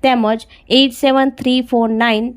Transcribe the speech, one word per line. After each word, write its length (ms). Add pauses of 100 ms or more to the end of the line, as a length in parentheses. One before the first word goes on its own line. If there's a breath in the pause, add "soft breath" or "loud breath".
તેમજ 440 (220 soft breath)
એઇટ 220
સેવન 380
થ્રી 320
ફોર 280
નાઇન 480